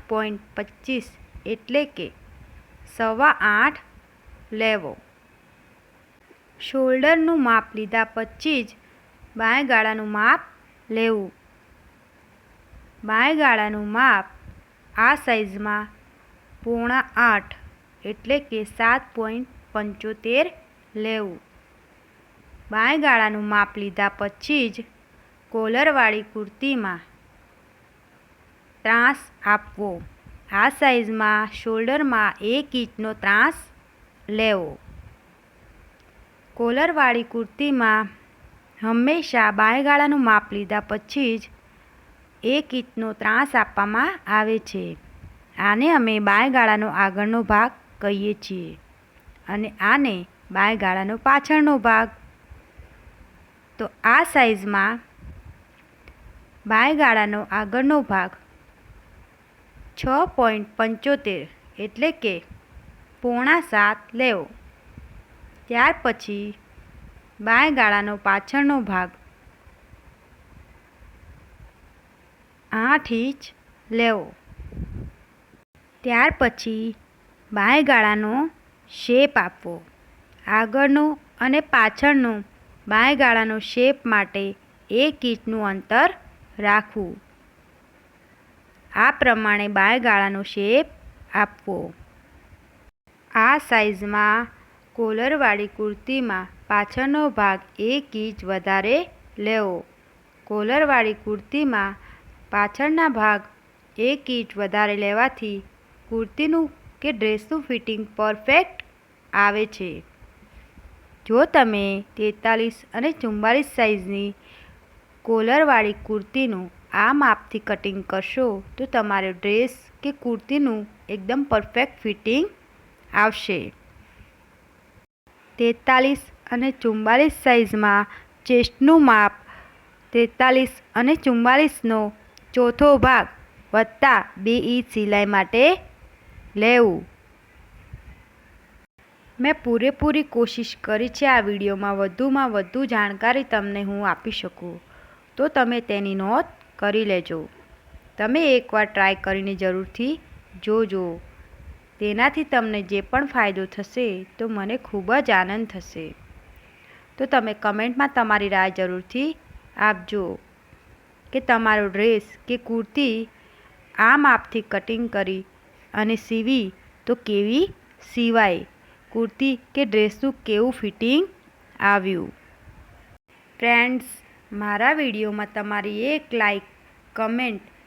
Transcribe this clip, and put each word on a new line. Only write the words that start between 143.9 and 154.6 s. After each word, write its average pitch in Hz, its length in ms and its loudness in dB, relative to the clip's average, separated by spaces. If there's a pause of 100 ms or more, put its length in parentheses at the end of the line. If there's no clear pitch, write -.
હું 202 100 -6 (120)
આપી - 280 -8
શકું, 175 400 -14 (560)
તો 269 80 0 (120)
તમે 240 240 0 (100)
તેની 202 320 -4
નોંધ 247 320 -2 (260)
કરી 208 320 0
લેજો. 175 260 -4 (800)
તમે 247 220 0 (160)
એકવાર 214 320 0
ટ્રાય 196 360 0
કરીને 196 380 -4
જરૂરથી 190 580 -4 (460)
જોજો. 208 380 -2 (920)
તેનાથી 240 540 -2
તમને 220 280 0 (100)
જે 196 100 -2 (100)
પણ 277 220 -2
ફાયદો 202 320 -2 (100)
થશે 247 300 -6 (320)
તો 226 200 -6
મને 202 200 -6 (120)